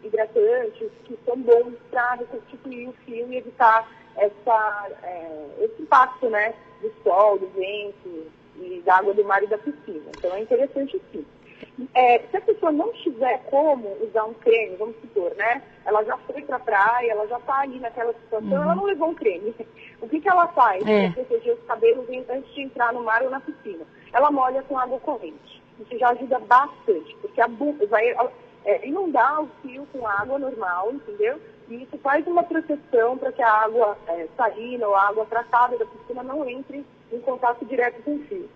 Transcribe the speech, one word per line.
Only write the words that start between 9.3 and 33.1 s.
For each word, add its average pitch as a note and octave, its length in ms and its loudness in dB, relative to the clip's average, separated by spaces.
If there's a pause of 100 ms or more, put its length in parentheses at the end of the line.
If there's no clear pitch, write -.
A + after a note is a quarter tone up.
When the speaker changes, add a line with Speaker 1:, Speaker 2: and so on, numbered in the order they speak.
Speaker 1:
e G#3 40 -4
da G#3+ 100 -2
piscina. G#3 460 -10 (140)
Então F3+ 180 -4
é G#3 60 -6
interessante C#4 600 -2 (100)
sim. D4+ 140 -12 (680)
É, B3 260 6 (100)
se F#4+ 80 -4
a G#4+ 40 -2
pessoa F4+ 300 0
não E4+ 220 0
tiver A#3+ 460 -2 (100)
como C4+ 520 2
usar A3 240 0
um A3+ 80 -10
creme, A3 440 2
vamos A3 240 -6
supor, F#3 340 -2
né, A3 260 0 (240)
ela G#3+ 180 2
já A#3 140 -4
foi - 240 -10
pra C4+ 180 -6
praia, A#3 520 2
ela G#3+ 160 -2
já A#3+ 120 -6
tá C4+ 220 -2
ali C4 180 -6
naquela A#3 340 -6
situação, A3 440 -6
Speaker 2:
Uhum. D4 60 0
Speaker 1:
ela E4 120 2
não F#4+ 80 -4
levou E4 260 0
um E4 60 -6
creme. B3 380 -2 (480)
O A3+ 80 -12
que D#4 100 -2
que G4 100 0
ela F4 200 6
faz G#3+ 360 2
Speaker 2:
É. G3+ 260 4
Speaker 1:
pra B3+ 120 -6
proteger A#3 300 0
os - 120 -6
cabelos A#3 440 2
em-, B3+ 200 -10
antes C4 240 -8
de C#4+ 80 -10
entrar C4 300 -2
no A#3+ 120 -6
mar A3+ 200 0
ou C4 60 -2
na C4+ 100 -6
piscina? G3+ 460 -14 (260)
Ela C#4+ 200 4
molha C4 320 0
com C4+ 140 -6
água B3 220 -2
corrente. - 600 -10 (180)
Isso A#3 180 -12
já A#3+ 120 4
ajuda B3 300 0
bastante, A3 840 2
porque - 180 -8
a A#3 80 4
bu-, C4+ 280 -4 (120)
vai, A3+ 260 2 (520)
é, G3+ 220 0
inundar D4+ 560 0
o C4+ 60 -8 (120)
fio C4+ 320 -14
com B3 140 -8
água G#3+ 300 -2
normal, A3 560 -4
entendeu? A3 460 -4 (300)
E A#3+ 140 -14
isso C#4 160 -16
faz C#4+ 280 0
uma F4 160 2
proteção D4 720 0